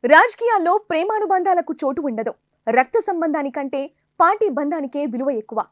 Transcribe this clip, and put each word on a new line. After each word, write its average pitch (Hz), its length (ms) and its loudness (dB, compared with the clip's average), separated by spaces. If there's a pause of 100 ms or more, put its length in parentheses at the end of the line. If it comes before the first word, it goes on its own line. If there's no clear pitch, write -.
రాజకీయాల్లో 381 680 4 (140)
ప్రేమానుబంధాలకు 370 840 0 (100)
చోటు 269 160 -2
ఉండదు. 226 340 -4 (340)
రక్త 254 300 2
సంబంధానికంటే 294 920 -4 (300)
పార్టీ 403 280 2
బంధానికే 285 580 -4
విలువ 254 240 -2
ఎక్కువ. 220 300 -4 (120)